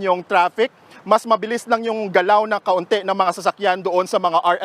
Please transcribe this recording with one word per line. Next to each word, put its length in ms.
yung 240
traffic. 480
Mas 160
mabilis 480
lang 160
yung 240
galaw 400
na 80
kaunti 480
ng 80
mga 240
sasakyan 400
doon 320
sa 80
mga 240
R 240